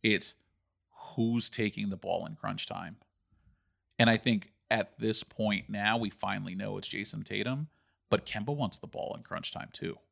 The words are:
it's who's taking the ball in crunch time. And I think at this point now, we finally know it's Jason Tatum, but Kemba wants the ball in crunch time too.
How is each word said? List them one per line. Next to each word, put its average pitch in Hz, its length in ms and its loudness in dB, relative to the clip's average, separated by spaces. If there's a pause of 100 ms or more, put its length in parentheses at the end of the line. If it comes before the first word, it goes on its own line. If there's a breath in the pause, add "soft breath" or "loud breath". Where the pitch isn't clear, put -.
it's 107 320 4 (560)
who's 117 580 0
taking 104 400 0
the 98 80 -4
ball 87 280 -2
in - 100 -8
crunch - 320 -6
time. 92 300 -8 (1000)
And 117 120 8
I 113 80 8
think 110 340 2 (180)
at 110 300 2
this 110 240 0
point 104 460 0
now, 104 280 2
we 110 120 0
finally 98 440 -4
know 98 240 -4
it's 95 100 -8
Jason 101 360 -6
Tatum, 127 440 -2 (420)
but 101 160 2
Kemba 110 300 -4
wants 131 220 -2
the - 100 -12
ball - 280 -6
in 113 80 -14
crunch - 280 -6
time - 220 -8
too. - 240 -6 (140)